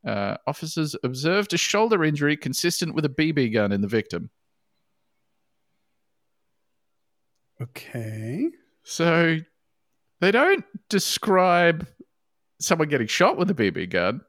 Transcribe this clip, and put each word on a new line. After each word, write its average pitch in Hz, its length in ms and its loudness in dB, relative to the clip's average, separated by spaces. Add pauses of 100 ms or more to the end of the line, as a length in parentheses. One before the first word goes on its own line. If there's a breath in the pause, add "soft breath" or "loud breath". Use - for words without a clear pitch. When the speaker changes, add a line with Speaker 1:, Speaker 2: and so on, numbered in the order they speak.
Speaker 1:
uh, 101 300 -4 (100)
officers 156 560 -6
observed 156 500 -2
a 170 40 0
shoulder 208 460 2
injury 147 340 0
consistent 170 580 -4
with 151 100 0
a 143 40 0
B 156 220 0
B 135 180 2
gun 107 220 2
in 98 100 0
the 104 60 -2
victim. 98 420 -4 (3250)
Speaker 2:
Okay. 117 880 -8 (340)
Speaker 1:
So 165 540 0 (840)
they 190 100 4
don't 294 320 2 (260)
describe 180 1000 2 (720)
someone 160 300 0
getting 123 180 0
shot - 300 2
with 175 120 0
a 196 40 0
B 113 160 2
B 87 160 -4
gun. 90 440 -2